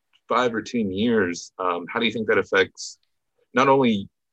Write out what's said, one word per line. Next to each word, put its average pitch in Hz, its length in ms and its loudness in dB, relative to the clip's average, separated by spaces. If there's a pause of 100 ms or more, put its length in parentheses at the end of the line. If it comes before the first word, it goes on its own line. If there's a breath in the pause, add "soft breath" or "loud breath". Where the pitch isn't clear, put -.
(280)
five 120 260 2
or 110 80 -2
ten 104 300 -4
years, 98 640 0
um, 90 300 -2
how 117 140 -4
do 117 40 2
you 110 60 0
think 113 160 -6
that 104 100 2
affects - 640 -2 (540)
not 131 160 4
only 120 400 2 (240)